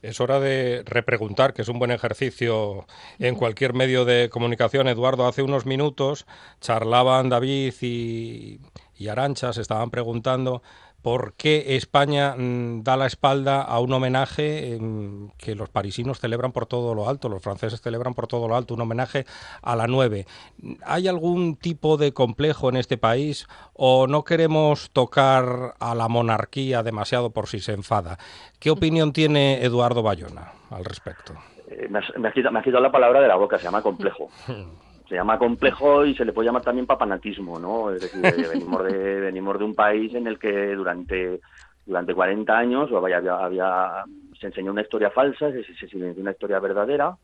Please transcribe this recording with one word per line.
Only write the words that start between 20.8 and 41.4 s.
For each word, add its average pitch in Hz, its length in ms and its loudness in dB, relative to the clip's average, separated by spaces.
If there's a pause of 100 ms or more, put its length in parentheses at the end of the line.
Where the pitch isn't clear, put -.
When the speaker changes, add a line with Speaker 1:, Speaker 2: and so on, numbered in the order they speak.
Speaker 1:
¿Hay 180 220 -2
algún 175 480 0
tipo 156 400 0
de 147 160 2
complejo 135 560 0
en 127 80 2
este 123 220 0
país 135 500 0 (280)
o 131 320 6
no 147 180 2
queremos 156 680 2
tocar 127 880 4
a 117 160 -4
la 113 140 0
monarquía 117 720 0
demasiado 113 460 -2
por 107 180 -6
si 107 120 -8
se 101 120 -8
enfada? 98 460 -2 (420)
¿Qué 151 100 0
opinión 156 440 2
tiene 139 500 4
Eduardo 120 400 2
Bayona 82 480 -4 (180)
al 92 140 -12
respecto? - 480 -14 (380)
Speaker 2:
Eh, - 200 -10
me 104 100 -2
has, - 180 -10
me 113 100 0
has 107 60 -2
quitado, 120 180 2
me 113 80 0
has 107 60 -4
quitado 127 180 4
la 131 80 4
palabra 127 300 6
de 131 80 6
la 92 80 6
boca, 101 200 2
se - 60 -2
llama 90 180 -2
complejo. 98 460 -4 (200)
Speaker 1:
<laughs> 95 420 -14 (200)
Speaker 2:
Se 95 60 -6
llama 104 240 2
complejo 135 640 4
y 143 80 2
se 131 100 -2
le 110 100 -2
puede 113 120 2
llamar 120 160 2
también 127 240 -2
papanatismo, 98 720 -2
¿no? 104 320 -4
Es 92 100 -4
decir, 92 240 -8
eh, 85 240 4
Speaker 1:
<laughs> 82 60 -4
Speaker 2:
venimos 90 300 -4
de, 98 380 -2
venimos 98 360 -4
de 104 80 -2
un 107 80 -4
país 107 400 2
en 120 140 -4
el 107 100 -6
que 101 380 -2
durante, 90 640 -4 (440)